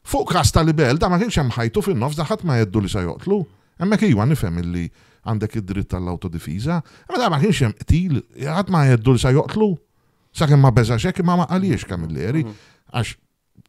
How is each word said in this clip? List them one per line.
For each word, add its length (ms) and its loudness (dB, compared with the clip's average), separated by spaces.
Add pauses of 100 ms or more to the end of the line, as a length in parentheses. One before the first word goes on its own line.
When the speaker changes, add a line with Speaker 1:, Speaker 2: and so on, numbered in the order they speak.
Speaker 1:
fuq 240 -2
każ 240 2
ta' 80 4
Libel, 340 2
da 140 0
ma 80 2
kienx 180 -2
hemm 140 0
ħajtu 320 -2
fin-nofs, 340 -2
da 100 -4
ħadd 200 -4
ma 100 0
jeddu 240 0
li 100 -2
se 120 -4
joqtlu. 380 -4 (380)
Hemmhekk 300 0
iwa 160 2
nifhem 380 -2
illi 240 -4 (400)
għandek 320 -4
id-dritt 320 -6
tal-autodifiża, 840 -6 (320)
imma 100 -4
da 100 0
ma 120 0
kienx 200 2
hemm 160 0
qtil, 420 0 (200)
ħadd 320 -4
ma 160 4
jeddu 280 4
li 60 0
se 140 2
joqtlu. 340 0 (640)
Sakemm 280 6
ma 80 8
beżax 380 2
hekk, 140 -2
imma 180 2
ma 80 -2
qaliex 380 0
Camilleri, 580 -4
Speaker 2:
Mhm. 80 -10 (400)
Speaker 1:
għax 220 -6 (540)